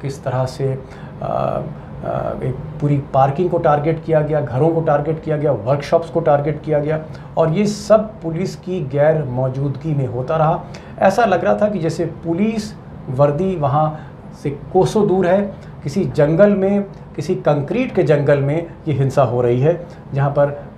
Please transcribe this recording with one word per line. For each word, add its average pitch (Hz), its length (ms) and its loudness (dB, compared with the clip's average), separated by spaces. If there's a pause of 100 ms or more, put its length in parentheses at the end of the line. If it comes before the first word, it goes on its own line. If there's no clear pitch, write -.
किस 135 220 -8
तरह 127 220 0
से, 135 320 -4 (440)
अ, - 400 -2 (420)
अ, 110 380 -4
एक 127 120 -4 (260)
पूरी 143 180 2
पार्किंग 143 520 2
को 170 80 2
टारगेट 156 460 2
किया 160 160 2
गया, 147 200 0
घरों 135 300 2
को 165 100 0
टारगेट 156 440 0
किया 156 120 -2
गया, 143 160 2
workshops 143 580 0
को 165 100 0
टारगेट 147 440 2
किया 151 140 0
गया 156 260 -2 (320)
और 160 160 2
ये 202 140 2
सब 208 560 2
पुलिस 165 340 -4
की 180 240 -6
गैर 147 440 2
मौजूदगी 135 680 -2
में 135 120 0
होता 127 300 -2
रहा। 160 280 2 (340)
ऐसा 196 260 4
लग 180 200 2
रहा 208 100 2
था 208 140 2
कि 202 100 -4
जैसे 160 280 -2
पुलिस 202 680 -2 (340)
वर्दी 147 480 2
वहाँ 151 580 0 (280)
से 147 80 -4
कोसों 185 580 2
दूर 185 180 2
है, 185 160 4 (420)
किसी 175 200 0
जंगल 156 460 6
में, 196 320 2 (340)
किसी 185 180 -2
कंक्रीट 165 600 0
के 185 80 2
जंगल 143 360 4
में 147 280 0 (220)
ये 143 60 0
हिंसा 135 280 2
हो 123 200 2
रही 120 180 4
है, 170 260 2 (280)
जहाँ 139 160 0
पर 143 480 0